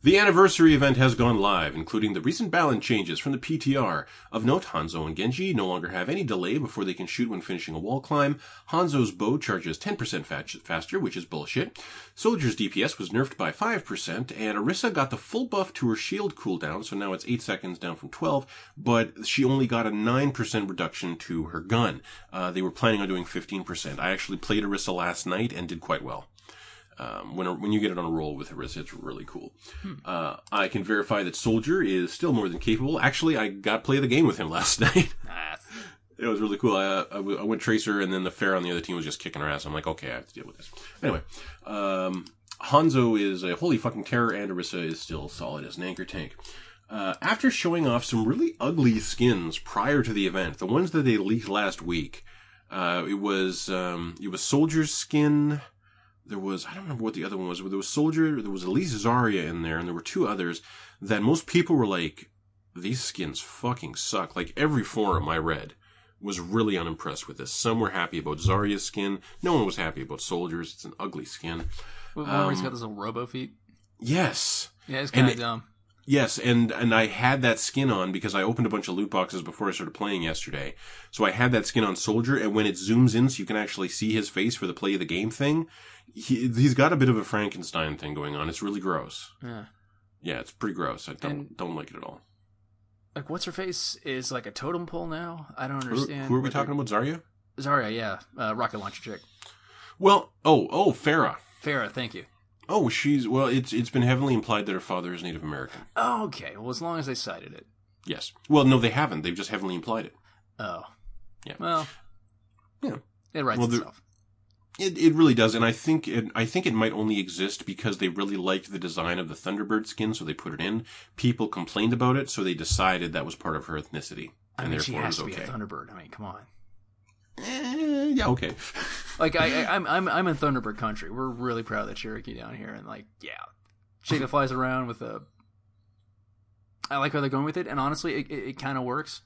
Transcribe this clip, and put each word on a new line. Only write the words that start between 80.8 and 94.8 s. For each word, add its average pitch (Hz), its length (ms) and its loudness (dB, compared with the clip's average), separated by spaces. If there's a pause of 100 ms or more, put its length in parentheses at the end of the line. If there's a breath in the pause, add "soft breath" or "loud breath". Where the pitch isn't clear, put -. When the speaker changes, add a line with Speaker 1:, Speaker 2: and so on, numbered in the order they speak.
Speaker 1:
So 110 120 2
I 95 60 6
had 123 220 4
that 110 140 4
skin 113 180 2
on 98 120 2
Soldier, 117 400 2
and 107 180 0
when 107 120 4
it 95 80 2
zooms 110 400 6
in 123 140 6
so 127 100 -2
you 98 60 -4
can 107 120 -2
actually 101 320 -2
see 107 240 -2
his 107 160 0
face 110 280 0
for 98 100 -4
the 85 80 -4
play 98 200 0
of 95 60 0
the 85 60 -4
game 92 240 -2
thing, 151 360 2 (460 loud breath)
he, 127 360 0
he's 123 260 6
got 139 180 6
a 170 40 2
bit 135 120 6
of 117 80 6
a 104 60 0
Frankenstein 90 720 -2
thing 76 180 -6
going 73 200 -6
on. 76 140 -4
It's 80 140 -6
really 101 180 -4
gross. 90 500 -4 (120)
Speaker 2:
Yeah. 113 240 -12 (540)
Speaker 1:
Yeah, 69 200 -6
it's - 100 -14
pretty 104 240 -4
gross. 73 340 -4
I 76 60 -10
don't, - 160 -6
Speaker 2:
And 143 260 -10
Speaker 1:
don't 85 200 -6
like - 140 -10
it - 60 -16
at - 60 -12
all. - 180 -14 (920)
Speaker 2:
Like, 143 160 -10
what's 175 140 -6
her 175 80 -8
face 185 520 -6
is, 131 280 -4
like, 113 140 -6
a 101 40 -10
totem 170 360 -4